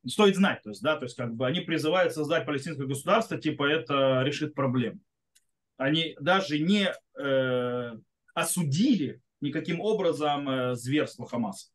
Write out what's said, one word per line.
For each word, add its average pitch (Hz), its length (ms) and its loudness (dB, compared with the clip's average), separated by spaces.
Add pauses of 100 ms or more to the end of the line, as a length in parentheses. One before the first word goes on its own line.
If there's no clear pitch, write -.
Стоит 196 300 4
знать, 175 260 2
то 107 60 -12
есть, 101 120 -12
да, 151 140 2
то 147 80 -8
есть, 120 120 -10
как 117 200 -6
бы, 127 100 -2
они 160 140 0
призывают 160 540 2
создать 156 320 0
палестинское 139 420 -6
государство, 170 500 0
типа, 143 280 -2
это 135 580 2
решит 147 320 -4
проблему. 123 440 -2 (760)
Они 151 440 0
даже 165 380 2
не, 185 360 2 (260)
э, 123 720 0 (420)
осудили 170 880 2 (200)
никаким 160 400 -4
образом, 147 680 0
э, 127 260 0
зверство 123 520 -4
Хамаса. 110 480 -6